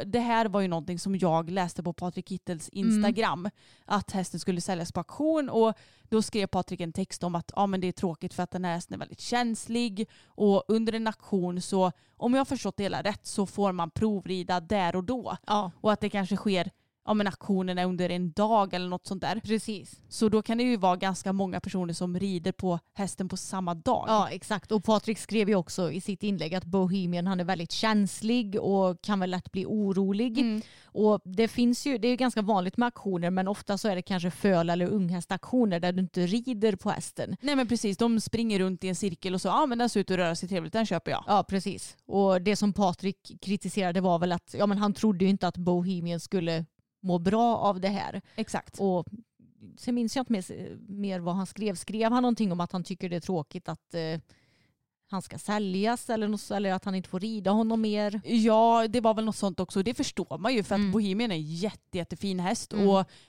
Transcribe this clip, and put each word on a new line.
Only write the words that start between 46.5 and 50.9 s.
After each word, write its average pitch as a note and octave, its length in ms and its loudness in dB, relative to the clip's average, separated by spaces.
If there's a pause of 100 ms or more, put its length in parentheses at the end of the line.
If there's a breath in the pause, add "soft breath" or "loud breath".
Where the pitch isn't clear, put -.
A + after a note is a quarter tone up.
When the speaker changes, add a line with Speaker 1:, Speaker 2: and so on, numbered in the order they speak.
Speaker 2:
må F3+ 180 2
bra A3 380 2
av G3+ 220 2
det F3+ 80 -2
här. G3+ 340 -4 (140)
Speaker 1:
Exakt. - 440 -6
Speaker 2:
Och F#3 280 0 (680)
sen B3 180 -4
minns A#3 200 0
jag C4+ 60 0
inte B3 120 -2
mer, F#3 440 -6 (100)
mer G3 320 -6